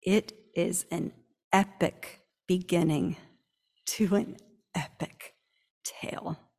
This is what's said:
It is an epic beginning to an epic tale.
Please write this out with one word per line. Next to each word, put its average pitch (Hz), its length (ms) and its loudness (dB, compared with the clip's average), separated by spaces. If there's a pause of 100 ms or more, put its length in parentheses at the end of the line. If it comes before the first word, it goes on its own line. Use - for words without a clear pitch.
It 202 300 2 (220)
is 175 360 0
an - 220 -4 (400)
epic - 680 0 (260)
beginning 170 680 2 (720)
to 196 280 0
an - 220 0 (380)
epic - 600 -8 (500)
tale. - 540 -8 (200)